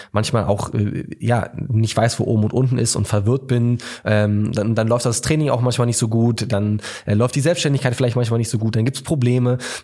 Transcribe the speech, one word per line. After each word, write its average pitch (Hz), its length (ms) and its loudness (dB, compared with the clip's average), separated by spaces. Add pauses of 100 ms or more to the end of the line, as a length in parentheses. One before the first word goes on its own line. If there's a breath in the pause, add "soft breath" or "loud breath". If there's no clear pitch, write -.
(120)
manchmal 110 320 0
auch, - 280 -2
äh, 104 320 -2 (160)
ja, 117 300 0 (180)
nicht 113 260 0
weiß, 117 260 2
wo - 40 0
oben 107 200 2
und 110 100 -2
unten 127 240 2
ist 117 180 0
und 104 100 0
verwirrt 120 420 0
bin. 120 300 2 (280 loud breath)
Ähm, 104 460 2
dann, 107 220 0
dann 110 140 0
läuft 117 160 2
das 117 160 0
Training 156 300 0
auch 123 100 0
manchmal 123 260 2
nicht 117 120 0
so 113 100 0
gut, 117 420 2
dann, 104 300 0 (240 loud breath)
äh, 104 80 -2
läuft 113 220 2
die 143 80 0
Selbstständigkeit 139 520 0
vielleicht 123 220 0
manchmal 117 220 2
nicht 113 100 -2
so - 80 -2
gut, 113 200 0
dann 110 100 2
gibt's 131 160 -4
Probleme, 123 560 2 (260 loud breath)